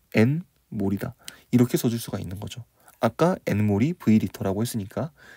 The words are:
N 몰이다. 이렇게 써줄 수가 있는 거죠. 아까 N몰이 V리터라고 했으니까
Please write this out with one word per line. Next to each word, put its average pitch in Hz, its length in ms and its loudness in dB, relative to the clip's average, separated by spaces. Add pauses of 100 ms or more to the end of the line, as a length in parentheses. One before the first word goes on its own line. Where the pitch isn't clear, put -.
(160)
N 135 260 2 (280)
몰이다. - 440 -4 (380)
이렇게 123 260 4
써줄 117 220 0
수가 - 180 -10
있는 95 220 -10
거죠. 104 240 -12 (360)
아까 156 360 2 (100)
N몰이 104 480 2
V리터라고 104 680 0
했으니까 117 480 -6 (260)